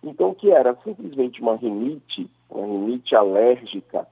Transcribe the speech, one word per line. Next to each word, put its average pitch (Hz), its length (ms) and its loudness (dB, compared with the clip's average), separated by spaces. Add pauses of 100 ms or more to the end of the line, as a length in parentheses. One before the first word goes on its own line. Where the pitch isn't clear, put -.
Então, 151 260 -2
o 190 60 -8
que 202 160 4
era 127 320 6
simplesmente 143 580 -6
uma 117 140 0
rinite, 113 720 -8 (220)
uma 101 160 -8
rinite 110 480 -4
alérgica 107 960 0